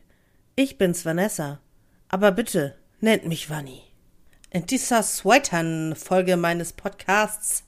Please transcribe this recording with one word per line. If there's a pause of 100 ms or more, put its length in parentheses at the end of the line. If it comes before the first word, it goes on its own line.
(560)
Ich
bin's,
Vanessa. (480)
Aber
bitte, (260)
nennt
mich
Vanni. (680)
In
dieser
zweiten
Folge
meines
Podcasts